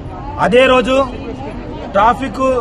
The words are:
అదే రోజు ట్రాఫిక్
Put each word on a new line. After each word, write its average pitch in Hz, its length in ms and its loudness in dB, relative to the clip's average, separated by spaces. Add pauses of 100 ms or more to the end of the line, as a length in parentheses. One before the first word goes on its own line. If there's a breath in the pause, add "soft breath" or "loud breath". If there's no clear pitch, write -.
(460)
అదే 240 180 6 (100)
రోజు 254 220 2 (1000)
ట్రాఫిక్ 226 480 2 (200)